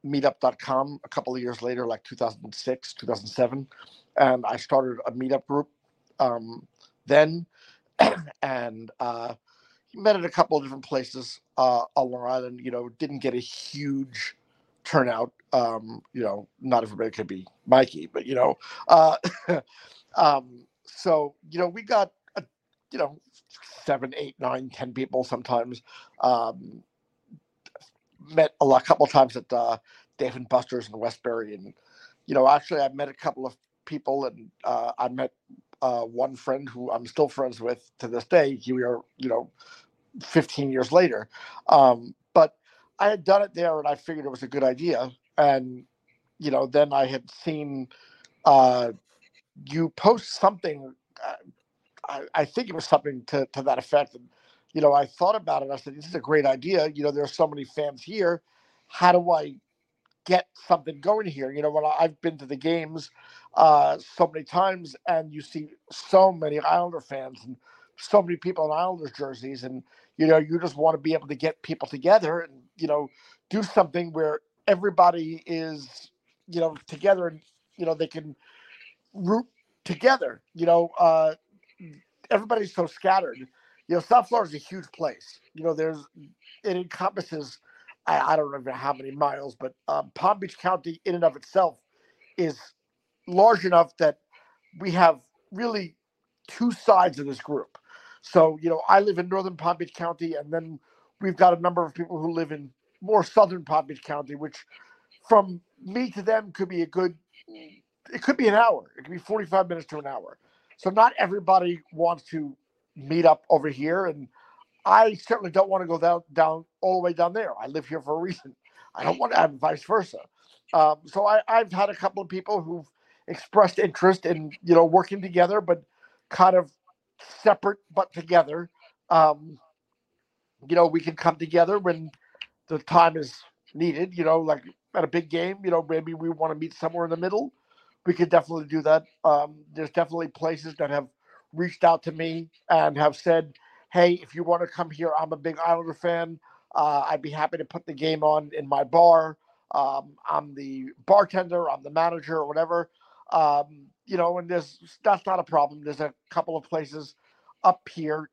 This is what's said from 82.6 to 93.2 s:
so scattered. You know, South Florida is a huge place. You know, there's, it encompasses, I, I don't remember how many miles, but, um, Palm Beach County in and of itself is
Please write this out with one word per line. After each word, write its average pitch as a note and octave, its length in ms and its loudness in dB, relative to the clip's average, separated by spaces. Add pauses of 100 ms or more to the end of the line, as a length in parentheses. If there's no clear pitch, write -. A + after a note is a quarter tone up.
so F3 120 -2
scattered. F#3+ 520 0 (500)
You E3+ 80 -2
know, E3 60 0
South A#3+ 280 4
Florida A3 200 0
is D3+ 60 -14
a C#3+ 100 -14
huge F#3 280 -16
place. - 460 -10 (140)
You D#3+ 100 -16
know, E3 100 -2
there's, D#3 240 -4 (680)
it F#3+ 140 -4
encompasses, F3 800 -8 (500)
I, D3+ 260 0
I - 40 2
don't D3+ 80 -2
remember C3+ 260 -12
how C3 220 -6
many C3+ 180 -12
miles, C#3 480 -6
but, C3 140 -12 (140)
um, C#3+ 280 -4
Palm G3+ 240 0
Beach F#3 180 -12
County F3 480 -6
in F3+ 100 -4
and F3 100 -2
of D#3 100 2
itself E3+ 440 -2 (580)
is D#3+ 220 -4 (680)